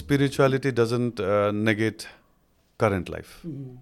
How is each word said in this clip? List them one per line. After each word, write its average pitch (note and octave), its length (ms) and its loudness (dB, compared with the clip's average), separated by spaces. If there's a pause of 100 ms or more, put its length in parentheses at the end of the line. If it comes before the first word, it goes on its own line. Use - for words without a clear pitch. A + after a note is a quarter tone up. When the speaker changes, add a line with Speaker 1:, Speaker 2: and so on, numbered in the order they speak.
Speaker 1:
spirituality C3+ 680 2
doesn't, A#2 480 0
uh, G2+ 320 2
negate G#2+ 540 0 (760)
current G2 280 0
life, - 360 -14
Speaker 2:
उम्। C3+ 360 -12